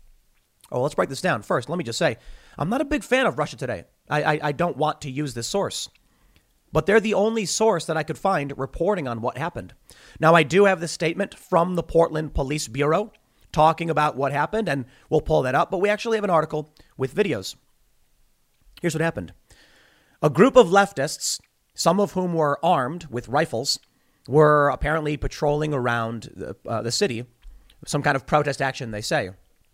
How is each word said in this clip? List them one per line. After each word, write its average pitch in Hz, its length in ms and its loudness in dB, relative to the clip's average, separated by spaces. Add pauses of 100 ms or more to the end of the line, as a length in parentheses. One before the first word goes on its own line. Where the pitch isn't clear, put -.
(720)
Oh, 123 100 -2
let's 143 140 -2
break 180 140 0
this 135 120 -10
down. 143 200 0
First, 147 280 -2
let 170 80 -4
me 175 60 -4
just 113 160 -6
say, 139 180 0 (400)
I'm 151 120 -4
not 269 120 -2
a 294 40 0
big 285 180 -4
fan 254 240 2
of 131 100 -2
Russia 143 200 -4
Today. 117 260 -6 (260)
I, 147 140 0
I, 151 200 0
I 151 100 -2
don't 170 240 -2
want 151 240 -2
to 139 100 -10
use 135 240 -6
this 117 120 -8
source. 185 420 -4 (840)
But 151 160 0
they're 214 120 6
the 196 140 -2
only 214 320 0
source 208 400 0
that 160 120 -2
I 156 40 -2
could 151 160 -6
find 143 400 -2
reporting 165 500 -2
on 117 140 -6
what 120 160 -4
happened. 117 380 -8 (440)
Now, 160 140 6
I 165 80 8
do 165 240 6
have 190 140 4
the 165 80 -8
statement 170 500 -4
from 180 380 0
the 165 80 -2
Portland 160 500 0
Police 147 340 -4
Bureau 151 460 0 (380)
talking 160 400 4
about 151 240 0
what 135 160 -2
happened, 156 360 -2
and 139 180 -2 (220)
we'll 156 140 2
pull 156 220 2
that 127 100 0
up. 156 160 2
But 185 120 -4
we 202 80 2
actually 220 280 0
have 202 60 -2
an 190 80 0
article 151 420 0 (240)
with 131 160 -4
videos. 147 420 -2 (1300)
Here's 165 140 -2
what 156 80 -2
happened. 92 320 -6 (880)
A 151 80 4
group 254 240 6
of 165 120 10
leftists, - 720 0 (360)
some 175 240 2
of 202 140 0
whom 180 200 -2
were 147 320 0
armed 165 460 0
with 120 160 -8
rifles, 135 500 -2 (500)
were 147 420 6
apparently 151 460 -2
patrolling 147 600 -2
around 117 580 -4
the, 95 220 -10 (100)
uh, 113 160 -4
the 113 120 -4
city, 123 320 -2 (600)
some 147 160 -2
kind 143 140 0
of 135 100 -6
protest 147 380 0
action, 131 260 -6
they 107 120 -8
say. 113 300 -4 (420)